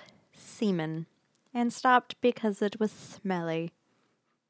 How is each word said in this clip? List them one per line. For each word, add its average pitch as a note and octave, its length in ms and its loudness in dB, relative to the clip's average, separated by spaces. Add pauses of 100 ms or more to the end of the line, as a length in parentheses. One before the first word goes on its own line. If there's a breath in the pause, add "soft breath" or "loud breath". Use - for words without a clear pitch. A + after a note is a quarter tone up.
(320 soft breath)
semen E3 720 -2 (480)
and A#3+ 180 0
stopped - 480 2
because A3 420 2
it G#3 180 0
was G#3+ 120 2
smelly. E3+ 800 -4 (760)